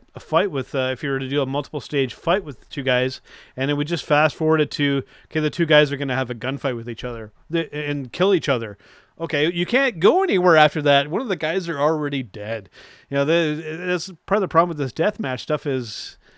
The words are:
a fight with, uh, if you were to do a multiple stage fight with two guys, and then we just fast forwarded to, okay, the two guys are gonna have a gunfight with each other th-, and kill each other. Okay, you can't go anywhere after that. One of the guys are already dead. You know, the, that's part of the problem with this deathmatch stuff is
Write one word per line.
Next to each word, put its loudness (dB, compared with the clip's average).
a -12
fight 0
with, -6
uh, 0
if -10
you -2
were -2
to -6
do 0
a 0
multiple -6
stage -2
fight -2
with -16
two -8
guys, 0
and -2
then 0
we 0
just -4
fast 2
forwarded 2
to, 0
okay, -4
the 0
two -2
guys 6
are -6
gonna -4
have -2
a -4
gunfight -4
with -8
each -10
other -10
th-, -2
and -6
kill 2
each 0
other. -2
Okay, 0
you -2
can't 0
go 6
anywhere 4
after 6
that. 4
One -2
of -6
the -2
guys -4
are -6
already 0
dead. -10
You -2
know, 2
the, 0
that's -4
part 0
of 2
the -2
problem 4
with -6
this -2
deathmatch -2
stuff -4
is -6